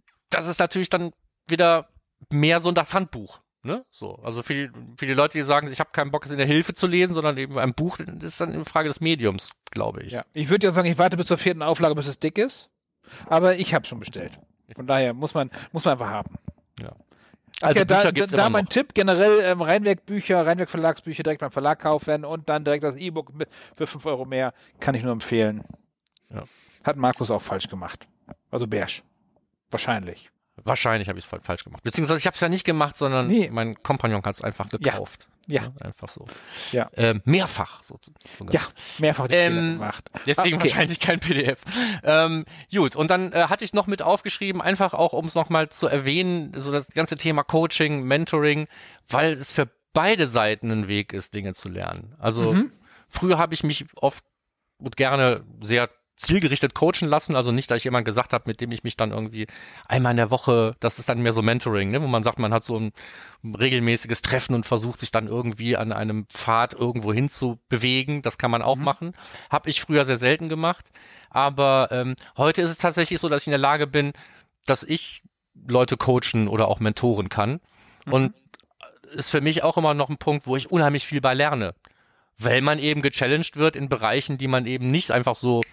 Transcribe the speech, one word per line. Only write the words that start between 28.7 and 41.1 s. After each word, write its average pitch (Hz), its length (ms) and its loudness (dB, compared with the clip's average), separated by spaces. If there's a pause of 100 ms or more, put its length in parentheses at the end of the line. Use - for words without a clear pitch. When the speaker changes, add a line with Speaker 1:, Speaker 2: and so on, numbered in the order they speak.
Speaker 2:
Wahrscheinlich. 104 600 -6 (260)
Speaker 1:
Wahrscheinlich 113 520 0
hab 95 80 -6
ich's 92 100 -14
fa-, - 140 -12
falsch - 240 -8
gemacht. - 180 -20
Beziehungsweise 156 360 0
ich 147 80 2
hab's 180 140 -2
ja 175 80 2
nicht 185 160 -2
gemacht, 151 320 0
sondern 131 300 0
Speaker 2:
Nee. 202 240 4
Speaker 1:
mein 113 320 -4
Kompagnon 113 400 0
hat's 101 220 -6
einfach 101 280 -6
Speaker 2:
Ja. 107 60 -4
Speaker 1:
gekauft. 101 500 -4 (200)
Speaker 2:
Ja. 139 140 -2
Speaker 1:
Ne? 127 180 -12
Einfach - 300 -14
so. - 160 -18 (460)
Speaker 2:
Ja. 120 220 0
Speaker 1:
Ähm, 113 300 2
mehrfach 160 580 0
so, - 180 -20
sozusagen. - 520 -16
Speaker 2:
Ja, - 80 4 (380)
mehrfach 151 300 2
die 175 60 0
Speaker 1:
Ähm, 175 200 4
Speaker 2:
Fehler 165 180 0
gemacht. 208 380 -10 (160)
Speaker 1:
deswegen 170 300 2
Speaker 2:
Ah, - 40 0
okay. 156 100 4
Speaker 1:
wahrscheinlich 165 300 0
kein - 200 0